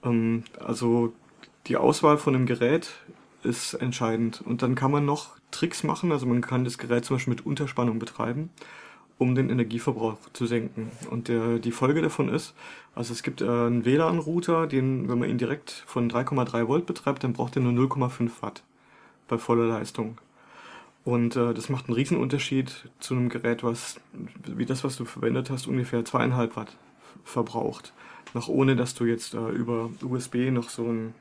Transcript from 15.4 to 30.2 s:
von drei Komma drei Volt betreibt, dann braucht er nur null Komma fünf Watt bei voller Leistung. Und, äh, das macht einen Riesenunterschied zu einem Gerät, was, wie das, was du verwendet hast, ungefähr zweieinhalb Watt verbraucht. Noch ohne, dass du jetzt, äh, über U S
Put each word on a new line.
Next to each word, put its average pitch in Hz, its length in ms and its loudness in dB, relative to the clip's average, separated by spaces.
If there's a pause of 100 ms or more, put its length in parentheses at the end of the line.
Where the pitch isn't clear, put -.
von 120 220 0
drei 120 140 0
Komma 127 220 0
drei 117 240 0
Volt 160 180 2
betreibt, - 380 -2
dann 123 80 0
braucht 127 240 -2
er 131 60 2
nur 123 100 4
null 127 160 4
Komma 131 200 0
fünf 117 320 -4
Watt - 220 -8 (640)
bei 117 100 0
voller 117 300 2
Leistung. 113 520 -4 (840)
Und, 120 320 2
äh, 120 160 4
das 107 160 -4
macht 131 200 -2
einen 117 80 0
Riesenunterschied 135 920 0 (100)
zu - 140 -6
einem 123 160 2
Gerät, 117 340 -2
was, 117 380 -4 (460)
wie - 180 -4
das, 131 200 -2
was 135 120 -2
du 123 80 -8
verwendet 127 460 -2
hast, 131 160 -6
ungefähr 123 400 0
zweieinhalb 120 500 2
Watt - 220 -10 (460)
verbraucht. - 680 -4 (400)
Noch - 160 -6
ohne, 135 260 6
dass 123 200 0
du 120 100 -2
jetzt, 117 300 -2
äh, 113 160 -4
über 117 400 -2 (120)
U 127 140 -4
S 127 120 -6